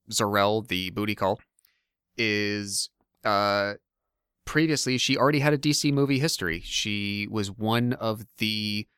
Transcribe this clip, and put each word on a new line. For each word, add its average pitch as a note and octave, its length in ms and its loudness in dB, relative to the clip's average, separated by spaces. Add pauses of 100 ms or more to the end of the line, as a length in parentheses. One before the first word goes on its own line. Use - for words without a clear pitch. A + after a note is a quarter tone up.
(100)
Zor-El, G#2 520 2
the F#2 260 -4
booty G#2 260 -2
call, G2 240 0 (760)
is, G#2 720 -2 (340)
uh, G2+ 520 2 (720)
previously, D3+ 500 0
she C3+ 220 0
already C#3+ 220 2
had D3 120 2
a D3 60 2
D D3 160 2
C C#3+ 180 0
movie C#3 280 2
history. F2 440 -2
She G#2 680 -4
was G#2 200 -2
one A2+ 420 0
of A2 320 -4 (140)
the, G#2+ 600 -2